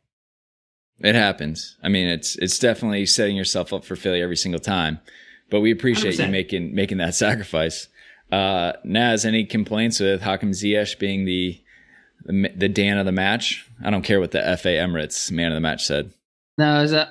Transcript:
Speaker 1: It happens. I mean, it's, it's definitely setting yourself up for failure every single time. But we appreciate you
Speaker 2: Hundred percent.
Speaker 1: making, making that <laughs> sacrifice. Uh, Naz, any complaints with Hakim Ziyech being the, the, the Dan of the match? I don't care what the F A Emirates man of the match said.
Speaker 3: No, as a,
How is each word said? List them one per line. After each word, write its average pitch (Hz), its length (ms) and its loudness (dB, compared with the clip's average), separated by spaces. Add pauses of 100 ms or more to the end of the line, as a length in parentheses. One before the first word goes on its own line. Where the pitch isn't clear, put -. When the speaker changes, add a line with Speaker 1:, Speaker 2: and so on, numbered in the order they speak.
(1000)
Speaker 1:
It 104 160 4
happens. 90 680 0
I 92 60 -2
mean, 92 180 2
it's, 85 300 -4
it's 92 220 -2
definitely 104 460 0
setting 101 300 2
yourself 95 380 -2
up 98 100 -6
for 95 120 -8
failure 90 280 0
every 87 140 -2
single 87 220 -4
time. 82 400 0 (500)
But 104 120 2
we 110 100 4
appreciate 110 440 0
you - 20 -2
Speaker 2:
Hundred - 0 -
percent. 95 140 0
Speaker 1:
making, 92 440 -2
making 98 240 0
that 87 160 0
<laughs> - 0 -
sacrifice. 95 720 0 (440)
Uh, 95 420 2 (100)
Naz, 113 420 2
any 110 200 2
complaints 110 540 0
with 98 220 2
Hakim 98 300 0
Ziyech 104 480 0
being 98 260 -2
the, 92 360 -2 (640)
the, 98 300 0
the 95 140 2
Dan 101 280 2
of 98 80 2
the 92 60 0
match? 98 560 -2 (160)
I 87 80 -2
don't 98 120 0
care 98 160 4
what 87 120 0
the 58 160 0
F 87 180 -2
A 87 120 2
Emirates 82 540 -2
man 85 200 0
of 78 40 -2
the 80 60 -2
match 78 240 0
said. 73 260 -2 (480)
Speaker 3:
No, 151 180 4
as 151 160 2
a, 156 180 0